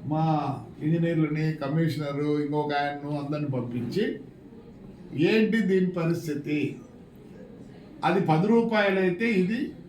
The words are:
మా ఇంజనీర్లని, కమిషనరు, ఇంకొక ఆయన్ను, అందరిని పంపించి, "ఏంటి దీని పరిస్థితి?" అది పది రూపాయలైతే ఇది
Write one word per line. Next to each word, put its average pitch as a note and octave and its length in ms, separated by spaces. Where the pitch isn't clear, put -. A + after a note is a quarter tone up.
మా D3+ 600
ఇంజనీర్లని, D#3 680
కమిషనరు, D3 880
ఇంకొక D3 300
ఆయన్ను, C#3+ 520
అందరిని D3 240
పంపించి, B2+ 720
"ఏంటి A3 320
దీని F#3 300
పరిస్థితి?" D3+ 880
అది F3+ 160
పది D#3+ 260
రూపాయలైతే G#3+ 840
ఇది G#3+ 420